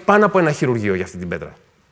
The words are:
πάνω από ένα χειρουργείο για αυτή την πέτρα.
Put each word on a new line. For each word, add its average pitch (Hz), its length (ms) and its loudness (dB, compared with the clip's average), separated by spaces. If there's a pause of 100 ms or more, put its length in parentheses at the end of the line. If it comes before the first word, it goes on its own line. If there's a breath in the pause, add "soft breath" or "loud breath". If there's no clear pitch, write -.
πάνω 208 200 4
από 196 140 2
ένα 160 120 2
χειρουργείο 120 440 -2
για 92 80 -4
αυτή 92 140 -12
την 90 100 -10
πέτρα. 78 260 -10 (380)